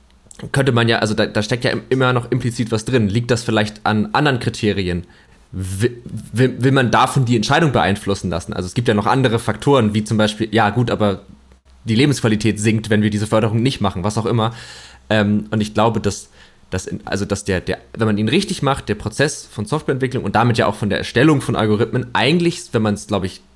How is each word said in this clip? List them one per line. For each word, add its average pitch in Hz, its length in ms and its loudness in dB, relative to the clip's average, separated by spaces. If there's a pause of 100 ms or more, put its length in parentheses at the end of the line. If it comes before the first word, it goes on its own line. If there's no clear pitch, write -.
(520)
könnte 139 200 2
man 117 180 4
ja, 113 80 4
also 107 160 0
da, 107 140 2
da 107 160 -2
steckt 117 200 -2
ja 127 60 0
im-, 117 200 -4
immer 131 220 2
noch 120 200 -2
implizit 120 400 -2
was 110 140 -2
drin. 120 220 2
Liegt 120 220 -2
das 117 140 0
vielleicht 107 420 -2
an 107 280 0
anderen 139 260 2
Kriterien? 92 640 -2 (460)
Wi-, 95 400 -2 (420)
will, 127 240 2
will 131 140 2
man 131 180 4
davon 127 340 4
die 120 120 2
Entscheidung 139 360 2
beeinflussen 98 600 0
lassen? 82 200 -6
Also 92 140 -6
es 90 80 -10
gibt 120 140 -2
ja 113 80 4
noch 104 100 2
andere 120 320 2
Faktoren, 110 560 2
wie 107 100 0
zum 110 140 -2
Beispiel, 107 340 0
ja 107 200 4
gut, 120 180 0
aber 101 320 0 (600)
die 113 100 -2
Lebensqualität 113 640 2
sinkt, 107 300 0
wenn 107 140 4
wir 107 80 2
diese 104 160 -2
Förderung 110 340 0
nicht 131 180 0
machen, 92 240 -2
was 104 140 -2
auch 110 80 -2
immer. 117 300 0 (560)
Ähm, 104 400 2
und 107 100 0
ich 104 140 -4
glaube, 110 240 2
dass, 98 300 -4 (420)
dass 92 160 -6
in-, - 180 -8
also 98 200 -4
dass - 180 -4
der, 92 180 -2
der, - 160 -6 (160)
wenn 110 140 0
man 107 100 0
ihn 107 100 0
richtig 175 360 -2
macht, 135 260 -2
der 104 60 -2
Prozess 131 540 -4
von 104 180 -8
Softwareentwicklung 131 560 -2
und 98 120 -2
damit 117 220 4
ja 117 80 2
auch 101 100 0
von 104 140 -4
der 92 80 0
Erstellung 135 440 2
von 113 140 -4
Algorithmen 110 580 0
eigentlich, 165 580 0
wenn 113 100 0
man's, 104 240 -2
glaub 98 180 -2
ich - 180 -8 (140)